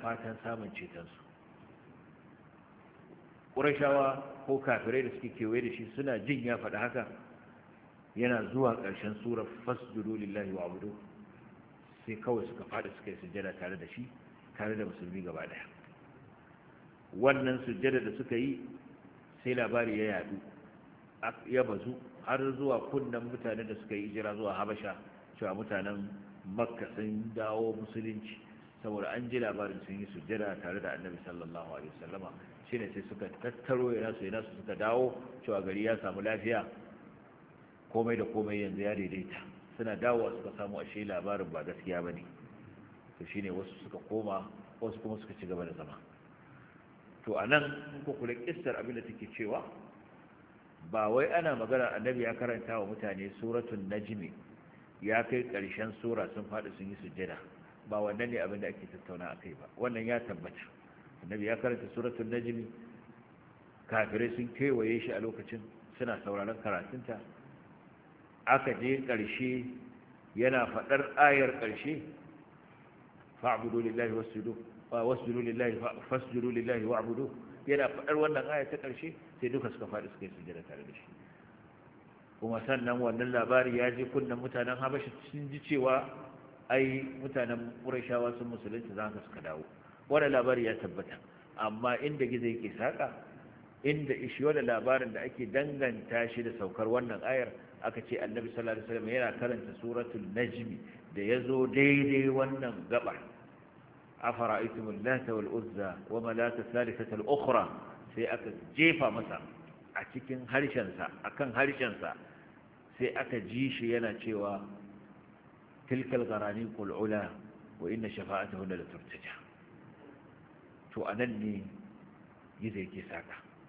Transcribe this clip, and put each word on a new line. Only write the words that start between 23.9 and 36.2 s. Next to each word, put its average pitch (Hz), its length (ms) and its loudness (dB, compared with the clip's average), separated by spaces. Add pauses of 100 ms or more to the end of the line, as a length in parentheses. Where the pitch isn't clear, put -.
yi 104 140 -2
hijira 104 260 -2
zuwa 104 180 0
Habasha, 101 420 -2 (420)
cewa 98 180 -2
mutanen 104 520 -2 (480)
Makka 117 400 0
sun 107 400 -2
dawo 110 400 0
musulunci, 110 640 -6 (440)
saboda 104 320 -2
an 120 160 -4
ji 123 100 2
labarin 101 460 0
sun 98 140 -6
yi 101 140 -6
sujjada 101 480 -2
tare 90 180 -4
da 90 160 -2
Annabi 87 300 -8
sallallahu 82 500 -8
alaihi 76 240 -10
wasallama. 87 320 -10 (380)
Shine 113 240 -2
sai 98 160 -6
suka 101 160 -8 (160)
tattaro 123 520 0
ya 110 180 0
nasu, 98 140 -8
ya 95 60 -4
nasu 110 160 -4 (100)
suka 98 180 -8
dawo, 117 420 4 (280)
cewa 98 160 2
gari 95 240 0
ya 110 160 4
samu 95 200 -2